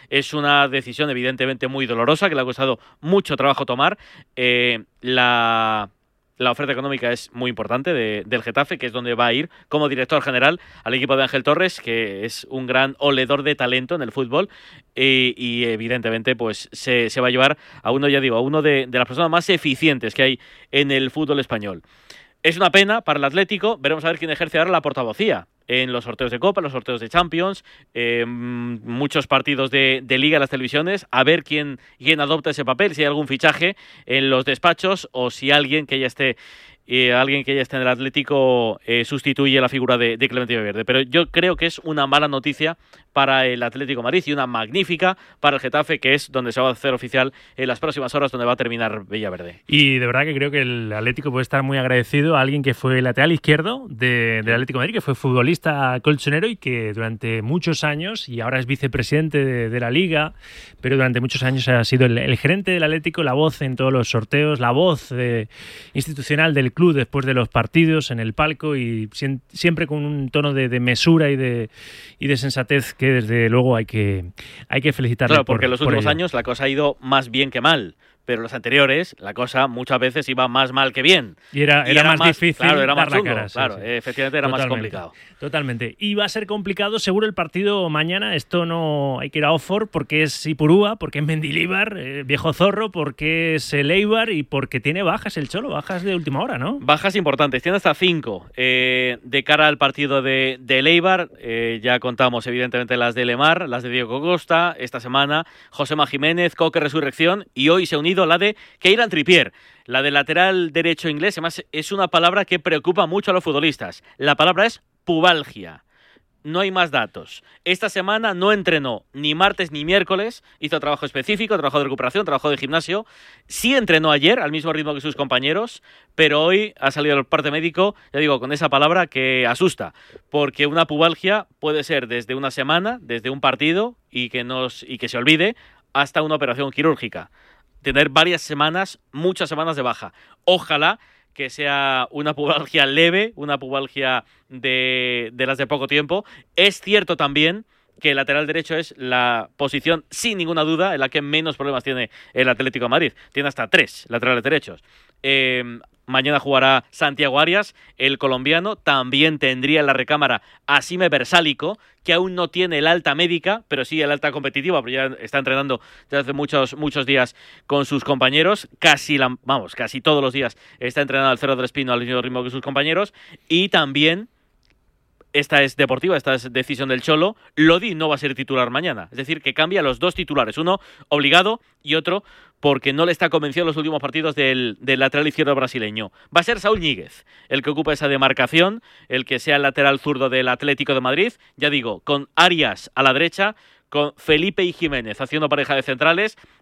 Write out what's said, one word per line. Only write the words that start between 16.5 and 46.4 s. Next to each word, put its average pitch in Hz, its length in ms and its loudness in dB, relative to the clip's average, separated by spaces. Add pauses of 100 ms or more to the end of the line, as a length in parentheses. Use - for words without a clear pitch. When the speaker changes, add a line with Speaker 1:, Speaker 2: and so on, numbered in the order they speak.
Speaker 1:
se, 120 380 -2
se 131 100 -4
va 127 100 2
a - 20 2
llevar 131 260 2 (240)
a 113 100 -2
uno, 135 180 0
ya 139 120 2
digo, 123 160 0
a 117 40 2
uno 147 200 0
de, 143 260 2
de 127 120 -4
las 123 80 0
personas 160 240 -2
más 170 180 0
eficientes 156 640 0
que - 80 -2
hay 131 180 2 (320)
en 139 200 2
el 131 180 2
fútbol 147 300 -2
español. 104 420 -6 (600)
Es 160 140 2
una 180 140 4
pena 196 320 4
para 147 180 0
el 139 60 0
Atlético, 196 520 0
veremos 156 280 -2
a - 20 2
ver 165 100 0
quién 160 140 -6
ejerce 160 280 -2
ahora 175 120 2
la 170 80 4
portavocía 135 720 -2 (180)
en 127 240 0
los 120 140 -4
sorteos 120 260 -6
de 120 80 -6
Copa, 190 220 2
los 147 100 -6
sorteos 120 300 -6
de 113 80 -10
Champions, 175 560 -2 (280)
eh, 120 320 0
muchos 120 1040 -6
partidos 135 440 0
de, 135 340 4
de 131 120 2
Liga 151 200 4
en - 20 4
las 139 100 2
televisiones, 147 600 -2
a 127 140 2
ver 156 180 4
quién, 147 360 -6 (180)
quién 151 240 0
adopta 143 300 0
ese 143 120 -6
papel, 143 320 0
si 151 60 -4
hay 147 60 4
algún 143 200 -2
fichaje 156 480 0 (300)
en 135 240 0
los 131 160 2
despachos 175 640 0
o 123 200 -4
si 139 200 -4
alguien 147 340 2
que 135 140 -4
ya 131 80 0
esté, 127 300 -2 (500)
eh, 123 240 4
alguien 135 320 2
que 139 120 -2
ya 139 60 0
esté 131 140 -6
en 131 60 -2
el 127 80 2
Atlético, 127 960 0
eh, 117 180 0
sustituye 135 560 0
la 127 80 4
figura 123 300 0
de, 117 180 0
de 127 140 0
Clemente 123 240 -2
Villaverde. 107 320 -4
Pero 131 160 2
yo 151 280 0
creo 170 280 0
que 165 80 -2
es 165 140 -6
una 151 280 -2
mala 143 220 2
noticia 147 480 -4 (360)
para 135 340 2
el 123 160 -2
Atlético 127 380 -6
de - 20 -8
Madrid 156 240 0
y 147 60 -2
una 135 140 -2
magnífica 160 680 -2 (220)
para 143 160 2
el 135 60 -4
Getafe, 147 380 -2
que 135 140 2
es 143 180 -2
donde 123 200 -4